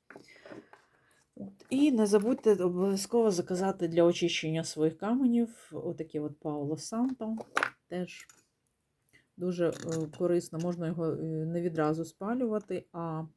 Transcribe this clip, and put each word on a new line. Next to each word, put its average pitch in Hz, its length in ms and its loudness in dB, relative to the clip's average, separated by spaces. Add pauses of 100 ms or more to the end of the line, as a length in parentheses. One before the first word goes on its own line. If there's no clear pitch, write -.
(1400)
От. - 340 -16
І 285 220 4
не 220 140 4
забудьте 214 500 4
обов'язково 196 760 2
заказати 180 560 0
для 165 160 6
очищення 165 600 2
своїх 156 340 0
каменів 233 760 2
отакий 160 500 -6
от 147 180 -6
Паоло 147 380 -4
Санто. 226 600 -4 (500)
Теж 180 400 -8 (1120)
дуже, 175 320 0
е, - 40 -4 (440)
корисно, 175 420 0
можна 170 280 -4
його, 165 180 -4
е, 160 400 -4
не 170 160 -2
відразу 160 440 0
спалювати, 214 840 -4
а... 160 340 -6 (120)